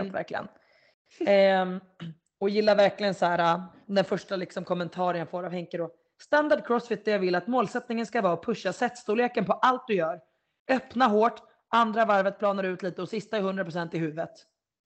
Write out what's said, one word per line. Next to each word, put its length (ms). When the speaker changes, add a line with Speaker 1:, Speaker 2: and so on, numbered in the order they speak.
Speaker 1:
Mm. 100
Speaker 2:
verkligen. 360
Ehm, 520
och 100
gillar 260
verkligen 400
så 100
här, 140
äh, 80
den 200
första 300
liksom 300
kommentaren 540
jag 100
får 160
av 60
Henke 260
då. 140
"Standard 460
crossfit 380
där 60
jag 80
vill 160
att 120
målsättningen 580
ska 160
vara 120
att 100
pusha 300
setstorleken 720
på 80
allt 340
du 80
gör. 240
Öppna 400
hårt, 340
andra 380
varvet 340
planar 240
ut 200
lite 180
och 80
sista 280
är 40
hundra 220
procent 300
i 40
huvudet." 340